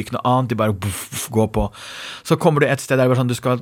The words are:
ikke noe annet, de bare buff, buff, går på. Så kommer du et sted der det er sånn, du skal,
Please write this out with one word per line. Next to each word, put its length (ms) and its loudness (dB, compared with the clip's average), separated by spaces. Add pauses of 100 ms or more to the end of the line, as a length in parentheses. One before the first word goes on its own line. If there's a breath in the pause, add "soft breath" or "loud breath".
ikke 100 -8
noe 80 -6
annet, 300 2
de 80 0
bare 100 2
buff, 300 -4 (100)
buff, 140 -8 (100)
går 160 4
på. 140 0 (580 loud breath)
Så 160 0
kommer 240 4
du 60 6
et 100 0
sted 160 -2
der 160 4
det 60 4
er 20 2
sånn, 80 0
du 80 -2
skal, 260 -2